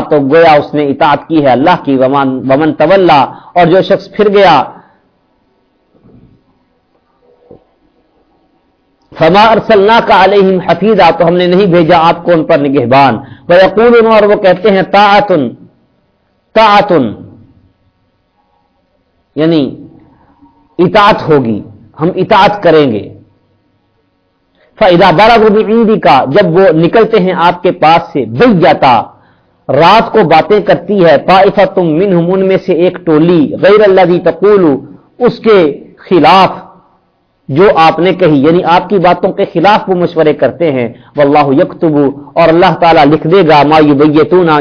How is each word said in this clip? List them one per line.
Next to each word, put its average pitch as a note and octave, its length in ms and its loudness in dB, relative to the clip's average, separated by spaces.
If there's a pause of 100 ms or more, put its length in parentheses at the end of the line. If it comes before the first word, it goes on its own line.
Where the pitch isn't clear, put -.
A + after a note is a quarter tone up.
تو D3+ 100 0
گویا D#3 320 2
اس D3 220 0
نے D3 120 -4
اطاعت C#3+ 420 -2
کی D#3 160 -2
ہے C3 60 0
اللہ E3 340 0
کی، C3+ 120 -2
وَمَن، C3 560 -2
وَمَن D3 220 0
تَوَلَّىٰ، E3 520 2 (300)
اور F3 100 2
جو F3+ 160 2
شخص - 300 -4
پھر G#3 180 -2
گیا، F3+ 340 2 (4000)
فَمَا G3+ 340 2
أَرْسَلْنَاكَ A3 600 0
عَلَيْهِمْ F#3+ 560 0
حَفِيظًا، F#3 420 0
تو E3+ 160 -2
ہم F3 60 0
نے F3+ 140 -2
نہیں F3+ 180 0
بھیجا E3+ 320 2
آپ E3+ 260 0
کو F3 80 -2
ان D#3+ 120 0
پر E3 140 0
نگہبان، C3+ 600 0 (320)
وَيَقُولُونَ، A3 640 2
اور G#3+ 100 2
وہ G3+ 120 0
کہتے F#3+ 340 0
ہیں، F#3+ 120 0
طَاعَةٌ، G3+ 560 0 (1160)
طَاعَةٌ، F#3+ 580 0 (2250)
یعنی D3+ 500 -4 (920)
اطاعت G3 500 0
ہوگی، A2+ 340 -2 (380)
ہم E3+ 140 -2
اطاعت F#3+ 480 0
کریں D#3 280 2
گے۔ - 240 -12 (1600)
فَإِذَا F3+ 320 2
بَرَزُوا G#3+ 460 2
مِنْ G3+ 120 -2
عِنْدِكَ، G#3+ 400 0 (200)
جب F#3 160 0 (120)
وہ F#3+ 60 4 (100)
نکلتے E3+ 460 0
ہیں F#3 180 -2
آپ E3+ 260 -2
کے F3+ 80 0
پاس E3 300 0 (120)
سے، C3 120 -4
بَيَّتَ، D#3+ 600 0 (840)
رات F3 420 2
کو A3 120 0
باتیں D#3+ 360 2
کرتی F#3+ 460 -2
ہے، D3+ 100 4 (120)
طَائِفَةٌ F#3+ 480 0 (240)
مِّنْهُمْ، F3+ 340 -2
ان F#3+ 140 -2
میں F#3+ 180 -2
سے F#3 80 -4
ایک F3 220 -2 (100)
ٹولی، E3 360 2 (200)
غَيْرَ G#3 220 4
الَّذِي F#3 360 2
تَقُولُ، F3+ 580 0 (400)
اس A#3+ 220 -2
کے G#3+ 200 2 (500)
خلاف F3 400 2 (960)
جو E3 280 2
آپ D#3+ 240 2
نے F3+ 140 -2
کہی، D#3 300 0
یعنی E3+ 200 0
آپ F3 260 -2
کی G#3 80 -2
باتوں F3+ 360 -2
کے G3 200 -6
خلاف F#3+ 360 0
وہ F#3 60 -2
مشورے D#3+ 380 -2
کرتے C#3+ 380 -4
ہیں، B2 160 -4 (300)
وَاللَّهُ C#3+ 360 0
يَكْتُبُ، D3+ 420 -2 (380)
اور E3 160 0
اللہ E3+ 300 2
تعالیٰ E3 260 2
لکھ - 220 -2
دے F#3+ 220 2
گا، D3 140 4
مَا D#3 160 2 (100)
يُبَيِّتُونَ، D#3 720 0